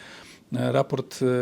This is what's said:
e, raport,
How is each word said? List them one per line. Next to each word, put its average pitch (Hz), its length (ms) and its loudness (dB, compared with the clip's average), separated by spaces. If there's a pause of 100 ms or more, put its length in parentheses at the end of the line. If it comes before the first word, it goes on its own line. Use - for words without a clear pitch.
(520)
e, 123 200 0
raport, 135 480 0 (220)